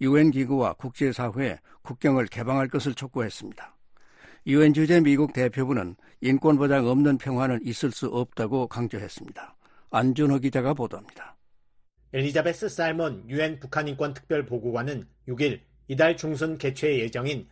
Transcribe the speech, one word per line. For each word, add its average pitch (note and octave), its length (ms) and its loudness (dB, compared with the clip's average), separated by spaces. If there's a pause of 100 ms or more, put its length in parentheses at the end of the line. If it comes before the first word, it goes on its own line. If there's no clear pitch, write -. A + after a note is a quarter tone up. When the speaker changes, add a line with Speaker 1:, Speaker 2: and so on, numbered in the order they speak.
Speaker 1:
유엔 D3 300 6
기구와 C3 440 0
국제사회에 B2 840 -4 (240)
국경을 C3 440 0
개방할 C3 420 -2
것을 C3+ 260 -4
촉구했습니다. - 840 -10 (680)
유엔 D3+ 260 6
주재 D#3 280 6
미국 C#3+ 320 4
대표부는 B2+ 640 -2 (240)
인권 C3+ 360 4
보장 C#3 300 2
없는 C3+ 320 4
평화는 C3 460 -2
있을 B2 260 -2
수 B2+ 160 -8
없다고 A#2+ 640 -2
강조했습니다. - 880 -10 (340)
안준호 C3 480 2
기자가 C3 360 -2
보도합니다. - 640 -12 (760)
Speaker 2:
엘리자베스 D#3 560 0
살몬 D#3+ 600 -4
유엔 D3+ 300 -2
북한 D3 300 -4
인권 C#3+ 260 -4
특별 C#3+ 320 -4
보고관은 A#2+ 600 -6 (180)
육 B2 140 -6
일 C#3+ 220 0 (260)
이달 D#3+ 280 2
중순 D#3 420 -4
개최 C#3 420 -2
예정인 A#2+ 520 -6